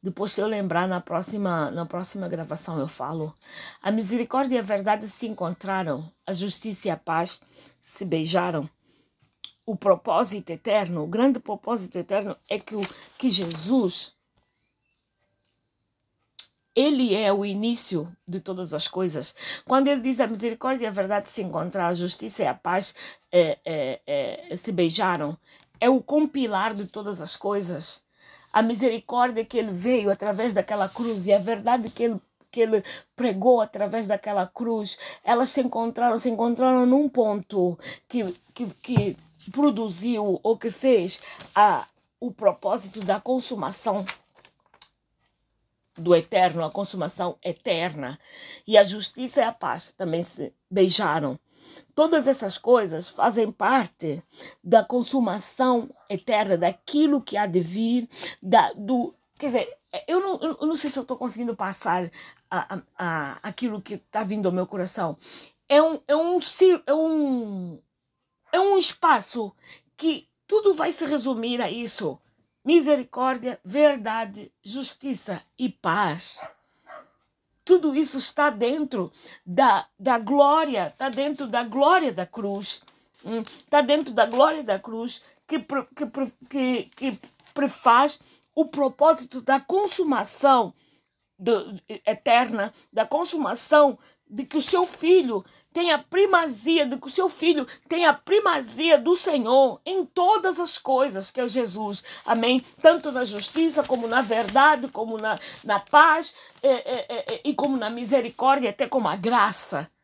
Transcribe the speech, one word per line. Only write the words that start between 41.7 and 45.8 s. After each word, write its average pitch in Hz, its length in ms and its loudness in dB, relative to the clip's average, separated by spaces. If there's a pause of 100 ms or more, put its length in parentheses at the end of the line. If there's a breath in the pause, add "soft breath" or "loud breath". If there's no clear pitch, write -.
o 240 120 -8
propósito 202 680 -2
da 196 180 -2
consumação 208 840 -4 (1900)